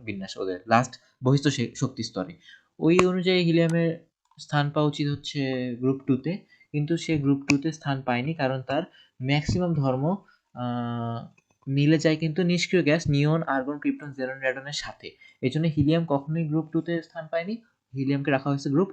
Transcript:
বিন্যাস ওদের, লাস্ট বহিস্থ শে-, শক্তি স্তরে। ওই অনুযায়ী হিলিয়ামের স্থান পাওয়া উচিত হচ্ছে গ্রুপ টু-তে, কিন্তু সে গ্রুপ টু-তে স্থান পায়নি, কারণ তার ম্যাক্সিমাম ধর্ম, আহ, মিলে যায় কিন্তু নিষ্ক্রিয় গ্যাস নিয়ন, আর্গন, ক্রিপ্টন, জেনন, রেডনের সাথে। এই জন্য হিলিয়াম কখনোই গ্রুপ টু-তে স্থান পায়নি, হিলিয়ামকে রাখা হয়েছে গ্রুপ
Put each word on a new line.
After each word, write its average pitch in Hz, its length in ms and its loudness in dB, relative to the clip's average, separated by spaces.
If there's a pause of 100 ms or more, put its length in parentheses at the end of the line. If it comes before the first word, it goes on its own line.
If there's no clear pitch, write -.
বিন্যাস 98 340 -8
ওদের, 92 280 -4
লাস্ট 120 260 4 (320)
বহিস্থ 139 240 4
শে-, - 280 0
শক্তি - 260 -4
স্তরে। 87 300 -6 (460)
ওই 165 180 6 (100)
অনুযায়ী 180 360 0
হিলিয়ামের 165 480 0 (480)
স্থান 147 320 -2
পাওয়া 151 180 0
উচিত 147 200 -4
হচ্ছে 143 320 -6 (340)
গ্রুপ 131 320 0
টু-তে, 139 260 0 (420)
কিন্তু 147 220 0
সে 165 220 -4
গ্রুপ 139 280 2
টু-তে 147 260 0
স্থান 139 300 -4
পায়নি, 127 320 0
কারণ 131 280 -2
তার 143 200 -2 (380)
ম্যাক্সিমাম 151 540 0
ধর্ম, 135 300 2 (500)
আহ, 120 640 -4 (480)
মিলে 143 320 6
যায় 156 180 2
কিন্তু 160 260 -2
নিষ্ক্রিয় 175 400 2
গ্যাস 156 260 2
নিয়ন, 151 340 4
আর্গন, 135 360 -2
ক্রিপ্টন, 139 340 -4
জেনন, 131 260 -6
রেডনের 135 340 -2
সাথে। - 360 -10 (340)
এই 131 80 2
জন্য 156 160 2
হিলিয়াম 156 420 4
কখনোই 156 360 0
গ্রুপ 156 280 0
টু-তে 165 300 -2
স্থান 165 280 -14
পায়নি, 170 240 -2 (400)
হিলিয়ামকে 139 360 0
রাখা 135 200 2
হয়েছে 139 200 0
গ্রুপ 180 220 4